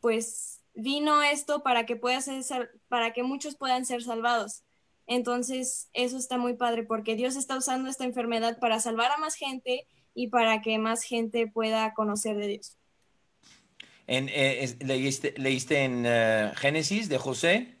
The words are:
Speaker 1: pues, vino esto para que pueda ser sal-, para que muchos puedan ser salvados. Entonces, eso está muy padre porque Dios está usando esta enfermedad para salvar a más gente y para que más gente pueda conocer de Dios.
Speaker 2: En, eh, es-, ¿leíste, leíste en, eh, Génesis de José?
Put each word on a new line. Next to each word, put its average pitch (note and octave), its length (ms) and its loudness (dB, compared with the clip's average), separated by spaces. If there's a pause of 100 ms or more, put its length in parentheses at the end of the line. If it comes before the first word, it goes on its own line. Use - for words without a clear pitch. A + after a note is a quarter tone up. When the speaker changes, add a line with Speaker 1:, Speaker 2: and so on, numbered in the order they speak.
Speaker 1:
pues, - 600 -2 (120)
vino D4 480 2
esto D4 400 2
para A#3+ 240 4
que A#3 100 -2
pueda B3 240 0
ser C4 240 -6
sal-, B3+ 260 -4 (180)
para A#3 240 0
que A#3+ 120 -4
muchos C4+ 320 -4
puedan B3+ 280 0
ser A#3+ 180 -4
salvados. A3+ 600 0 (480)
Entonces, B3 840 -2
eso B3 240 -2
está B3 200 -4
muy A#3+ 180 0
padre A#3 280 0
porque A3 320 -2
Dios B3+ 200 0
está C4 220 -4
usando C4 320 -2
esta C4 160 -6
enfermedad A#3 540 -2
para A3+ 200 2
salvar A#3 320 0
a D4 60 0
más D#4 180 -2
gente C4 500 -4 (280)
y A#3+ 140 -4
para A3 340 4
que A3 160 0
más A3+ 260 0
gente A3+ 440 0
pueda A3 460 0
conocer G#3 440 0
de G#3 100 -4
Dios. - 300 -8 (1300)
Speaker 2:
En, C3 220 0
eh, C3+ 360 2
es-, B2 180 -8
¿leíste, C3+ 560 0
leíste C3+ 460 2
en, B2 220 0
eh, A2 500 4
Génesis D#3+ 520 0
de C3+ 100 0
José? E3+ 640 2